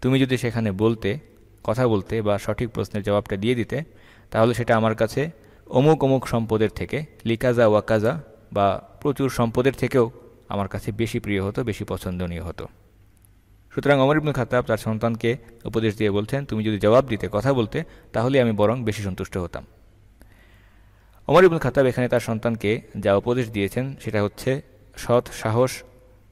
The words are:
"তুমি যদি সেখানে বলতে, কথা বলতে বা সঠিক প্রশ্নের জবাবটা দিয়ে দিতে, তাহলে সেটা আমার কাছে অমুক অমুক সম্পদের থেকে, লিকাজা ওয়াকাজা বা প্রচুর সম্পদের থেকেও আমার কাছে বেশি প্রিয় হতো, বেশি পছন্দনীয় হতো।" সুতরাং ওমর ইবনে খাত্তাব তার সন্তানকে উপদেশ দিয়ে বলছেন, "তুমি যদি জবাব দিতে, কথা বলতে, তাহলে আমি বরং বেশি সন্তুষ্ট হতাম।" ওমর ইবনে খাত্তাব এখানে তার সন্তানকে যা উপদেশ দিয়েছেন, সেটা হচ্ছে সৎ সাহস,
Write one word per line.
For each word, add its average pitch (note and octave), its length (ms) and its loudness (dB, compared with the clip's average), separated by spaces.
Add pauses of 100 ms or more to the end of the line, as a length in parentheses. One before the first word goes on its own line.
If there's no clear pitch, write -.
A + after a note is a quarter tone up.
"তুমি C3 180 4
যদি B2+ 160 2
সেখানে A2+ 360 -2
বলতে, G#2+ 460 0 (460)
কথা B2 240 0
বলতে A2 340 -2
বা G2+ 160 0
সঠিক A2 300 -4
প্রশ্নের G#2 340 -6
জবাবটা G2+ 340 0
দিয়ে A2+ 180 0
দিতে, A#2+ 280 -4 (480)
তাহলে A2+ 240 2
সেটা A#2 220 2
আমার A2 180 2
কাছে C3 360 -2 (360)
অমুক C#3 380 4
অমুক C3+ 240 2
সম্পদের A2 420 0
থেকে, B2+ 340 -6 (200)
লিকাজা A#2 440 2
ওয়াকাজা A2 520 2 (320)
বা G2+ 300 0 (180)
প্রচুর C3+ 300 0
সম্পদের B2 420 0
থেকেও B2 380 0 (380)
আমার G2 200 -4
কাছে - 240 -8
বেশি A2+ 280 -4
প্রিয় G2+ 220 -2
হতো, G#2 220 -4
বেশি G#2 200 -6
পছন্দনীয় F2+ 580 -6
হতো।" - 240 -12 (1080)
সুতরাং C#3 260 4
ওমর C#3+ 160 4
ইবনে D3+ 160 0
খাত্তাব B2 320 0
তার A2 140 0
সন্তানকে A#2 580 -2 (280)
উপদেশ G#2+ 340 -2
দিয়ে G#2+ 120 2
বলছেন, G#2+ 340 -2
"তুমি A2 200 -4
যদি G#2+ 140 0
জবাব A2+ 280 6
দিতে, G2+ 260 -4
কথা A2 200 0
বলতে, C3 320 -2 (280)
তাহলে C3 280 2
আমি A#2 120 4
বরং G#2+ 320 0
বেশি G#2 180 -4
সন্তুষ্ট F#2+ 340 -6
হতাম।" E2+ 300 -8 (1600)
ওমর E3+ 160 8
ইবনে E3 140 6
খাত্তাব C3+ 280 2
এখানে B2 220 0
তার A#2+ 120 2
সন্তানকে A2+ 600 -2 (200)
যা G2 160 4
উপদেশ A#2+ 340 0
দিয়েছেন, A#2+ 500 -4
সেটা G#2+ 220 -2
হচ্ছে C3 400 -4 (340)
সৎ B2 360 0
সাহস, A#2+ 500 -2 (500)